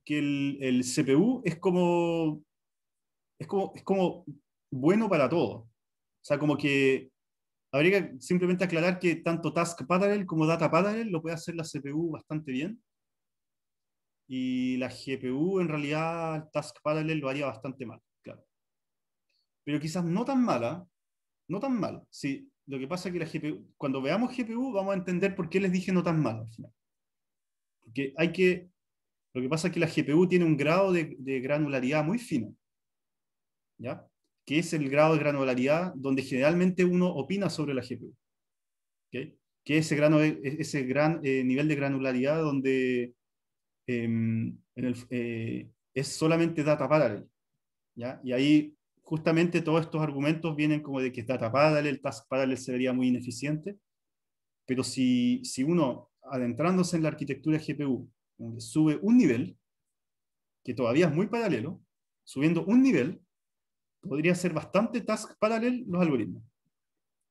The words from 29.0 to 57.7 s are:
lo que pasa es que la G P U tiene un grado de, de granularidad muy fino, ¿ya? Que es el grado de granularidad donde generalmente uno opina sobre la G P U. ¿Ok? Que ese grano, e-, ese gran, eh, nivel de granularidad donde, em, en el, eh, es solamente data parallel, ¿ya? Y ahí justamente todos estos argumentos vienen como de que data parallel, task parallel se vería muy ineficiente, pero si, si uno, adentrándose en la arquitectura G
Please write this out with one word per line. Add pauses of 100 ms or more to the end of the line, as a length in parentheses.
lo
que
pasa
es
que
la
G
P
U
tiene
un
grado
de,
de
granularidad
muy
fino, (1200)
¿ya? (380)
Que
es
el
grado
de
granularidad
donde
generalmente
uno
opina
sobre
la
G
P
U. (920)
¿Ok? (260)
Que
ese
grano,
e-,
ese
gran,
eh,
nivel
de
granularidad
donde, (720)
em, (160)
en
el, (140)
eh, (240)
es
solamente
data
parallel, (680)
¿ya?
Y
ahí (240)
justamente
todos
estos
argumentos
vienen
como
de
que
data
parallel,
task
parallel
se
vería
muy
ineficiente, (880)
pero
si,
si
uno, (200)
adentrándose
en
la
arquitectura
G